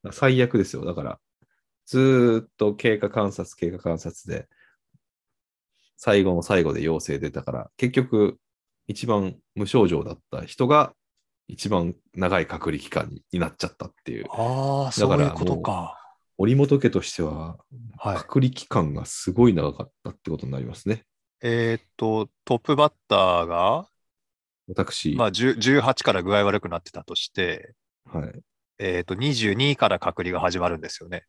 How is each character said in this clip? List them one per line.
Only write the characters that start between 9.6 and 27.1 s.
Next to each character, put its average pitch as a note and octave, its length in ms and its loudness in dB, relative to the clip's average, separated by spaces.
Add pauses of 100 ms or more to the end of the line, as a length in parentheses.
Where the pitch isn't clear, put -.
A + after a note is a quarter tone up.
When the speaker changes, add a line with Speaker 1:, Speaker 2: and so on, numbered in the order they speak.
Speaker 2:
症 A2 200 4
状 D#2+ 180 -2
だ - 80 -10
っ - 60 -14 (120)
た D2+ 140 -10
人 - 220 -2
が、 D3+ 280 4 (520)
一 - 240 -10
番 F2 240 0 (200)
長 F2+ 260 0
い D#2+ 60 -4
隔 E2 240 -6
離 D2 80 -6
期 - 120 -14
間 - 180 -4
に、 - 140 -14 (100)
に F2+ 60 -4
な D#2+ 100 -2
っ - 80 -14
ち - 80 -8
ゃ E2+ 40 -8
っ - 80 -16
た - 100 -12
っ - 60 -18 (120)
て - 80 -10
い A2 80 -8
う。 - 100 -10
Speaker 1:
あ C3+ 640 -2
あ、 - 60 -2
Speaker 2:
だ G2+ 80 2
か - 80 4
ら - 0 -
も - 0 -
う、 - 0 -
Speaker 1:
そ - 0 -
う - 40 2
い - 80 4
う - 40 0
こ E2 120 -4
と E2+ 180 -2
か。 - 320 -6 (420)
Speaker 2:
森 A2 180 4
本 C#3 240 4
家 B2 120 4
と F#2 120 0
し - 120 -10
て F2 80 -4
は、 D#2+ 360 -6 (380)
Speaker 1:
は G2+ 180 -6
い。 - 20 -4
Speaker 2:
隔 - 240 -2
離 B2+ 100 4
期 - 180 -16
間 D#2 260 0
が - 120 -8
す - 260 -6
ご A#2+ 160 6
い G2 60 4
長 D2+ 180 -2
か - 120 -10
っ - 60 -16 (140)
た - 60 -10
っ - 40 -18
て - 160 -14
こ D2 80 -6
と - 80 -10
に C2 60 -8
な C2+ 60 -6
り B1+ 80 -8
ま - 80 -12
す - 140 -8
ね。 A2 160 -4 (360)
Speaker 1:
え A#2 380 0
ー - 20 -10
っ - 20 -20 (140)
と、 A2 320 -2 (160)
ト B2 120 2
ッ - 40 -2
プ D3 160 0
バ D3 140 6
ッ - 20 -20 (160)
タ F#2 360 4
ー - 20 -4
が、 F#2+ 420 0 (800)
Speaker 2:
私。 F2 460 -4
Speaker 1:
ま A#2+ 120 2
あ、 G2 60 0
十、 A#2+ 220 0
十 B2+ 260 4
八 B2+ 220 0
か A2+ 100 4
ら F#2 100 0
具 G2+ 140 2
合 G2+ 80 4
悪 G2+ 160 2
く F2+ 80 -10
な E2+ 100 -6
っ - 40 -8
て - 100 -20
た - 100 -14
と - 120 -14